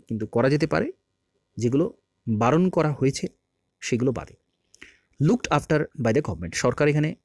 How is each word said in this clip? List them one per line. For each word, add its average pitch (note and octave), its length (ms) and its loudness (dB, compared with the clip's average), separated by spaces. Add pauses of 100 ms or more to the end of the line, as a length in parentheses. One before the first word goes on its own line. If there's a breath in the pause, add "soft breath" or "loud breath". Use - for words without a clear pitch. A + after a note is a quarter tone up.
কিন্তু G#2+ 180 -6
করা A#2+ 240 2
যেতে D3+ 160 2
পারে, F3+ 260 -2 (640)
যেগুলো A#2+ 380 0 (340)
বারণ B2+ 420 2
করা D3+ 220 0
হয়েছে C3+ 340 -2 (540)
সেগুলো B2 320 -2
বাদে। D#2 220 -10 (880 loud breath)
Looked D#3+ 360 2
after D3+ 220 0
by - 240 -6
the A2+ 100 2
government, F2 400 -4
সরকার B2+ 340 0
এখানে D3+ 260 0 (100)